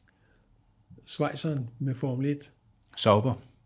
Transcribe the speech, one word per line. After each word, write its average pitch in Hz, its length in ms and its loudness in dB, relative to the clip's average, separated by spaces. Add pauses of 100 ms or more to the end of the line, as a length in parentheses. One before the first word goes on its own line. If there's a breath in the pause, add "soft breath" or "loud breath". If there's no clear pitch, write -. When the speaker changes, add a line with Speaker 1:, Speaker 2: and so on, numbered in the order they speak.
(1040)
Speaker 1:
Schweizeren 143 640 -4 (100)
med 135 140 -2
Formel 131 320 -2
et. 143 260 -4 (460)
Speaker 2:
Sauber. 110 360 6 (320)